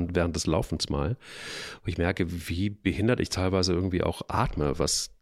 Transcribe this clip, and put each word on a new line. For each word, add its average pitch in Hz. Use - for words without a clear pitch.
während 87
des 82
Laufens -
mal, 76
wo -
ich 90
merke, 90
wie 92
behindert 101
ich -
teilweise 92
irgendwie 90
auch -
atme, 78
was -